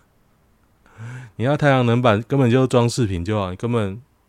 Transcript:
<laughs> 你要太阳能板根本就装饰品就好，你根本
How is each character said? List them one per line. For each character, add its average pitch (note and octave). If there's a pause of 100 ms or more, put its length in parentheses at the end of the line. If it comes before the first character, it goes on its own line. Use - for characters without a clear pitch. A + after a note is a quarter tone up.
(960)
<laughs> A#2+
你 A2+
要 C#3+
太 D3
阳 C3
能 A#2
板 A2+
根 C#3
本 B2+
就 C3
装 B2
饰 A#2+
品 F2+
就 G#2+
好， F#2+
你 F2+
根 A#2
本 G#2+ (280)